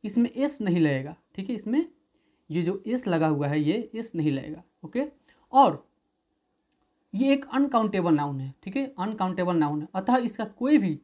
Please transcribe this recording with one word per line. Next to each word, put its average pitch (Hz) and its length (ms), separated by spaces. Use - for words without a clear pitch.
इसमें 233 260
एस 285 320
नहीं 180 180
लगेगा, 143 360
ठीक 196 140
है। 247 60
इसमें 240 300
ये 165 140
जो 185 240
एस 247 200
लगा 160 200
हुआ 147 200
है 147 140
ये 196 340
एस 226 200
नहीं 151 160
लगेगा, 151 320
ओके। 254 180
और 240 340
ये 269 200
एक 277 120
अनकाउंटेबल 214 680
नाउन 147 260
है, 135 140
ठीक 190 120
है, 269 240
अनकाउंटेबल 185 560
नाउन 151 260
है, 151 140
अतः 190 220
इसका 240 280
कोई 285 320
भी 180 260